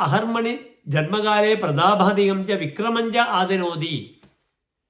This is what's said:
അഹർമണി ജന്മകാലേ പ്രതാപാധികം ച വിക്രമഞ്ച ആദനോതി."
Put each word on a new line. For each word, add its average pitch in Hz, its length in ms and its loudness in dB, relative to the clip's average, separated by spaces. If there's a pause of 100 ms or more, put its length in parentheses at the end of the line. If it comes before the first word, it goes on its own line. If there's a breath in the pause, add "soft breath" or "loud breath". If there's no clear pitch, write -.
അഹർമണി 226 540 0 (340)
ജന്മകാലേ 208 640 2
പ്രതാപാധികം 190 880 2
ച 196 140 -2
വിക്രമഞ്ച 226 600 -4 (160)
ആദനോതി." 175 600 -2 (960)